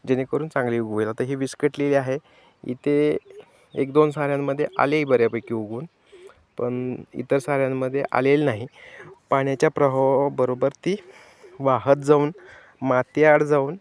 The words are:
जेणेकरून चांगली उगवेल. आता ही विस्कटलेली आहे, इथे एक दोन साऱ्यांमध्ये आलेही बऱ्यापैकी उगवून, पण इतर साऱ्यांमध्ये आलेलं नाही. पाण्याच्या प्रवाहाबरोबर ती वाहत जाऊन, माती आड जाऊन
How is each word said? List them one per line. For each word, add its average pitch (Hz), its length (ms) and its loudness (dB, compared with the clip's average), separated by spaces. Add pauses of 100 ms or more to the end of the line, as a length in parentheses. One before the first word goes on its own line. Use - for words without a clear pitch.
जेणेकरून 131 400 -2
चांगली 123 320 -2
उगवेल. 107 280 -2
आता 113 160 -4
ही 135 120 -4
विस्कटलेली 139 600 -2
आहे, 131 220 -2 (460)
इथे 147 540 0 (580)
एक 135 180 -4
दोन 151 180 4
साऱ्यांमध्ये 143 540 -2 (120)
आलेही 147 260 2
बऱ्यापैकी 117 500 0
उगवून, 113 320 -8 (720)
पण 123 380 -4 (180)
इतर 135 260 -2
साऱ्यांमध्ये 135 720 -2
आलेलं 139 340 2
नाही. 120 220 -4 (600)
पाण्याच्या 139 400 2
प्रवाहाबरोबर 135 1000 0
ती 180 260 -4 (640)
वाहत 135 360 2
जाऊन, 143 360 4 (500)
माती 127 420 0
आड 151 200 6
जाऊन 147 380 0